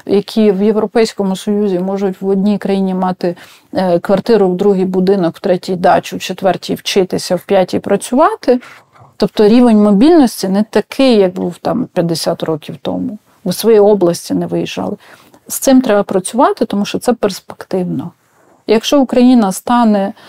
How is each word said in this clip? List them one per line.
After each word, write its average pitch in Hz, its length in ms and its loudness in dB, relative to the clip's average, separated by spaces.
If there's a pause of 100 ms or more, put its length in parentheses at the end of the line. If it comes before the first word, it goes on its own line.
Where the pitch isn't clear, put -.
які 208 460 0
в 190 100 -2
Європейському 208 760 -2
Союзі 208 420 -2
можуть 196 420 -4
в 190 80 -4
одній 196 300 0
країні 196 360 -2
мати, 185 420 -4 (380)
е, 180 240 0
квартиру, 202 500 2
в 180 80 0
другий 190 280 2
будинок, 185 520 0
в - 40 -20
третій 185 360 -2
дачу, 175 400 0
в 185 40 -12
четвертій 185 540 -4
вчитися, 185 600 -2
в 175 40 -10
п'ятій 190 380 -2
працювати, 247 840 0 (560)
тобто 208 320 2
рівень 226 340 6
мобільності 220 680 4
не 196 140 0
такий, 240 540 0
як 185 180 2
був 185 220 -6
там - 360 -4
п'ятдесят 170 500 -4
років 156 400 -6
тому, 185 360 -8 (260)
в 180 100 -4
своїй 214 260 2
області 196 540 2
не 175 120 -2
виїжджали. 175 500 -6 (520)
З - 100 -10
цим 262 220 4
треба 208 220 2
працювати, 233 640 -2
тому 202 200 -4
що - 140 -6
це - 140 -2
перспективно. 180 1000 -6 (560)
Якщо 226 340 2
Україна 247 520 4
стане, 214 600 0 (160)